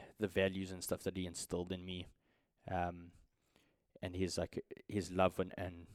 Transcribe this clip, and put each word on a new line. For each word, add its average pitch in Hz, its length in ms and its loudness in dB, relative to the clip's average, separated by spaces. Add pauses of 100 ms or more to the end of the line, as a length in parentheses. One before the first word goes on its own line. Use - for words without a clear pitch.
(200)
the 104 80 2
values 95 420 4
and 92 120 -6
stuff - 220 -2
that 92 120 0
he 92 100 0
instilled 90 460 -2
in 90 120 -4
me, 90 240 -6 (600)
um, 87 420 -2 (880)
and 92 120 -4
his, 90 220 0
like, - 260 -2 (240)
his 95 240 -2
love 92 280 6
and, 92 180 0
and 87 380 -6